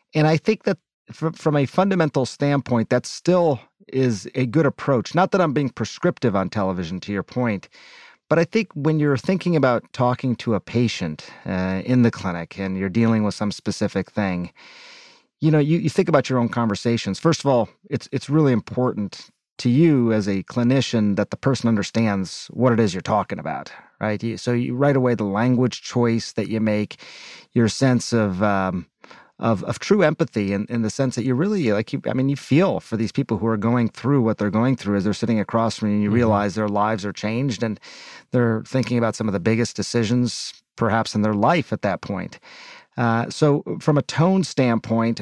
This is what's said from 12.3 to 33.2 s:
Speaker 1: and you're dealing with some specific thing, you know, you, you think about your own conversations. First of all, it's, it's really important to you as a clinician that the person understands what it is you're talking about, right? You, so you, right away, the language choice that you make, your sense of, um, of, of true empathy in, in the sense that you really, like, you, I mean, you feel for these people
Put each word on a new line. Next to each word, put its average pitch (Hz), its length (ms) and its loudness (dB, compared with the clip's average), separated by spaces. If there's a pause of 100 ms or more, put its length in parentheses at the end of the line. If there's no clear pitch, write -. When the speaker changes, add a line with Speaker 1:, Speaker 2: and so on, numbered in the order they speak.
Speaker 1:
and 95 180 -6
you're 98 100 -2
dealing 113 360 2
with 101 100 -2
some 104 180 -4
specific - 600 -6
thing, 92 420 -4 (880)
you 156 80 2
know, 156 80 4
you, 151 220 2
you 147 100 -2
think 175 200 0
about 147 200 2
your 131 80 0
own 117 120 0
conversations. 113 680 -2
First 165 220 2
of - 80 -4
all, 120 220 2 (200)
it's, - 220 -6
it's - 180 -6
really 143 220 4
important 113 800 -2 (280)
to - 120 0
you 131 440 4
as 104 140 0
a 98 160 -2
clinician 120 720 0
that 104 160 -2
the 113 60 -6
person 127 300 0
understands 101 840 -2
what 123 180 2
it 113 80 2
is 104 140 2
you're 90 80 -6
talking 98 380 -2
about, 76 320 -8 (280)
right? 104 220 -4
You, 110 160 -6
so 123 160 -4
you, 123 220 -2
right 139 200 4
away, 127 200 2
the 104 80 -2
language 117 580 2
choice 117 520 0
that 98 160 -6
you 110 100 -2
make, 107 420 -2 (520)
your 117 140 4
sense 123 460 0
of, 104 300 0
um, 95 420 0 (540)
of, 107 240 0
of - 160 -6
true 202 240 2
empathy 110 500 0
in, 101 160 -2
in 117 120 -2
the 110 80 -2
sense 131 260 -2
that 113 80 -2
you 131 100 0
really, 165 380 0
like, 107 220 -2
you, 139 140 -6
I 117 60 -2
mean, 131 160 0
you 143 60 -2
feel 139 440 2
for - 180 -6
these 107 140 -2
people 120 260 -2